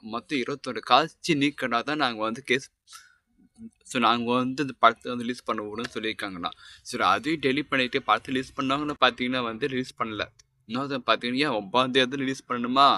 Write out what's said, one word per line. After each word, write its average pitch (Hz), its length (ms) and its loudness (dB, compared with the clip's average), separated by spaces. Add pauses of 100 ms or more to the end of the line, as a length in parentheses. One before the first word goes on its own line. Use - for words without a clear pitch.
மொத்தம் 117 360 -6
இருபத்தொரு 127 420 -6
காட்சி 156 520 2
நீக்கினா 131 460 0
தான் 151 220 -4
நாங்க 117 180 -2
வந்து 113 220 -4
கேஸ், 131 240 0 (1160)
so 131 140 -4
நாங்க 117 340 4
வந்து 131 300 0
இந்த 127 160 -6
படத்தை 113 300 4
வந்து 120 180 -6
ரிலீஸ் 123 200 -8
பண்ண 110 140 -2
விடுன்னு 107 340 -8
சொல்லியிருக்காங்கண்ணா. 98 560 -6 (320)
சரி, 113 220 -2
அதையும் 127 400 2
டெலீட் 139 260 0
பண்ணிட்டு 131 320 0
படத்தை 110 280 0
ரிலீஸ் 131 240 -4
பண்ணாங்கன்னு 143 440 -2
பாத்தீங்கன்னா 127 440 2
வந்து 113 280 -4
ரிலீஸ் 127 260 -6
பண்ணல. 110 280 -4 (440)
இன்னொரு 131 340 -4
பாத்தீங்கன்னா, 120 400 0
ஏன் 131 140 0
ஒன்பதாம் 123 380 0
தேதி 135 280 2
ரிலீஸ் 135 240 -4
பண்ணணுமா? 127 400 4 (100)